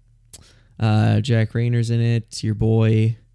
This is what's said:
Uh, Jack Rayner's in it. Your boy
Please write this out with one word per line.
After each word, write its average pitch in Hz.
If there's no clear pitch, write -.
Uh, 107
Jack 113
Rayner's 117
in 117
it. 117
Your 110
boy 110